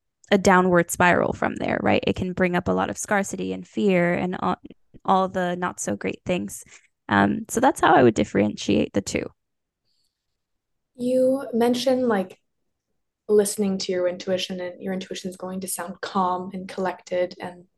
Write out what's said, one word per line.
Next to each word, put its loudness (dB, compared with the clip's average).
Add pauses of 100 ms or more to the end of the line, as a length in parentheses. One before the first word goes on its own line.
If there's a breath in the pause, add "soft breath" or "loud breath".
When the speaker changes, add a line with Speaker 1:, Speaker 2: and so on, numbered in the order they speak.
(320)
Speaker 1:
a 6
downward 6
spiral 2
from -2
there, -2
right? 2
It 0
can -4
bring 0
up -2
a 2
lot -2
of -8
scarcity -4
and -10
fear 2
and -2
all, -2 (480)
all 2
the -4
not -6
so -4
great -6
things. -4 (440 loud breath)
Um, 2
so -4
that's 2
how 6
I 8
would 6
differentiate 0
the -2
two. -6 (1700)
Speaker 2:
You 2
mentioned, 2
like, -2 (920)
listening 2
to -4
your 0
intuition, -4
and -10
your -4
intuition -8
is -12
going -10
to -10
sound -10
calm -2
and -10
collected -4
and -14 (140)